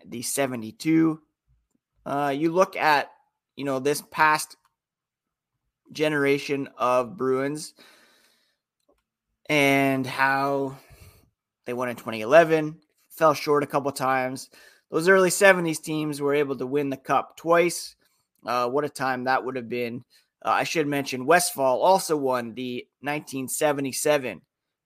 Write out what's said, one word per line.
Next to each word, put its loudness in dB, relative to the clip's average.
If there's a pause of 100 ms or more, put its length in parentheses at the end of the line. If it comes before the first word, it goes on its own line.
the -12
seventy-two. -2 (840)
Uh, -2
you -2
look 0
at, 2 (440)
you -10
know, -2
this -2 (100)
past 0 (1300)
generation 0 (100)
of 0
Bruins -2 (1800)
and 2
how -2 (880)
they -8
won -4
in -6
twenty -8
eleven, 4 (320)
fell 4
short 0
a -6
couple -2
times. -4 (400)
Those -2
early 6
seventies 4
teams -6
were 0
able -2
to -6
win -2
the -6
cup -4
twice. 0 (500)
Uh, 0
what -2
a -6
time -4
that 0
would -6
have -10
been. -6 (400)
Uh, -2
I 2
should -2
mention -4
Westfall 2
also 2
won -2
the -8 (120)
nineteen -8
seventy-seven -2 (440)